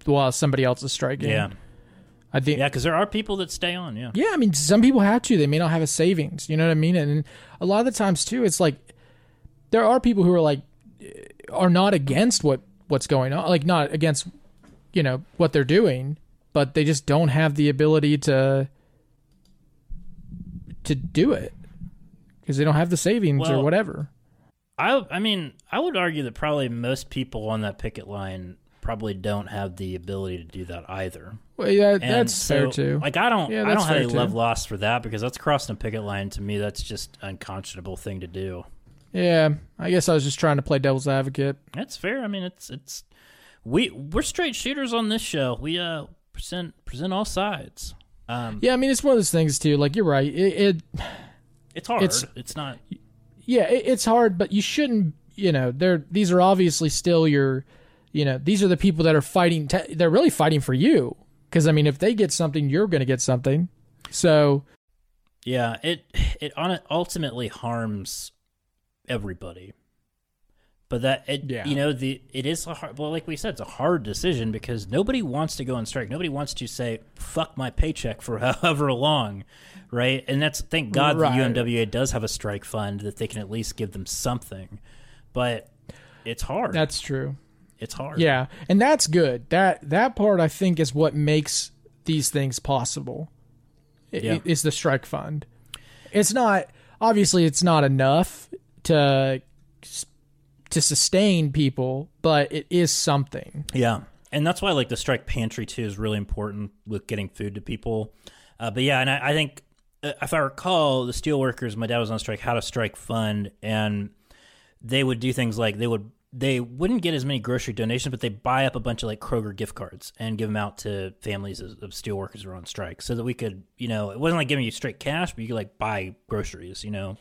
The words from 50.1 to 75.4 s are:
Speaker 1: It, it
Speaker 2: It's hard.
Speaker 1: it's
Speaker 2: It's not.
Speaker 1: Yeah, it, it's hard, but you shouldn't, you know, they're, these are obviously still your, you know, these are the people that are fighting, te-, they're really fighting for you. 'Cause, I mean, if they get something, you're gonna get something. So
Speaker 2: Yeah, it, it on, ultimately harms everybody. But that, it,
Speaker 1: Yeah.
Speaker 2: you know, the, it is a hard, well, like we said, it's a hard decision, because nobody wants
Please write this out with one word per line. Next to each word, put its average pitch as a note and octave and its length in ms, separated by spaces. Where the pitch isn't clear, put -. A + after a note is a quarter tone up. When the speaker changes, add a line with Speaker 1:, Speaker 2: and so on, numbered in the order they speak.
Speaker 1:
It, - 40
it F#3 460
Speaker 2:
It's - 140
hard. A#3 140
Speaker 1:
it's - 220
Speaker 2:
It's - 180
not. C#3 240
Speaker 1:
Yeah, A#3+ 180
it, A3 220
it's B3 180
hard, A3+ 340
but F#3+ 140
you G3+ 100
shouldn't, A3+ 520
you G3 160
know, C3 220
they're, E3 380
these F#3 200
are F3+ 100
obviously F3+ 500
still E3 360
your, C3+ 380
you D3+ 120
know, C3+ 140
these F#3 240
are G3+ 60
the F3+ 80
people E3 280
that D#3+ 100
are D3 80
fighting, E3 460
te-, E3+ 260
they're E3 160
really A#3+ 200
fighting D3+ 300
for B2+ 140
you. D#3 420
'Cause, D#3+ 160
I E3 40
mean, D3+ 140
if C#3 140
they G#3+ 120
get G#3 200
something, D3+ 360
you're F3+ 200
gonna D3+ 160
get B2+ 160
something. C3+ 480
So D3 540
Speaker 2:
Yeah, A#2+ 380
it, E3 220
it D3 180
on, F3 220
ultimately D3+ 580
harms A2+ 840
everybody. F#2+ 640
But A#2+ 140
that, C3 260
it, - 200
Speaker 1:
Yeah. A#2+ 180
Speaker 2:
you C#3+ 100
know, C#3+ 160
the, C3 280
it C3 140
is E3 200
a E3+ 80
hard, D3+ 240
well, D3+ 120
like D#3+ 160
we D#3+ 100
said, G#3+ 160
it's A#2+ 80
a G#2 40
hard D#3 380
decision, A2+ 500
because G#2+ 360
nobody G#3 340
wants D3+ 340